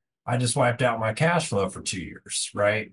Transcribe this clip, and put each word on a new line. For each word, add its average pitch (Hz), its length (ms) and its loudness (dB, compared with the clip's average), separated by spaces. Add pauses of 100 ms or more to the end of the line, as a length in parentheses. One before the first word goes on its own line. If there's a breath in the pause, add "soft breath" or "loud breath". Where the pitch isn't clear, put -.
(260)
I 120 100 0
just 123 200 0
wiped 120 260 2
out 117 180 2
my 110 140 0
cash 160 340 2
flow 98 220 0
for - 100 -12
two 90 220 -6
years, - 520 -8
right? 104 380 0